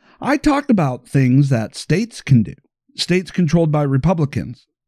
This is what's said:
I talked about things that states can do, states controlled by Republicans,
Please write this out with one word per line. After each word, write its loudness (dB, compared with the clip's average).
I -2
talked 0
about -2
things 2
that -4
states -4
can 4
do, -8
states -2
controlled 0
by 0
Republicans, -2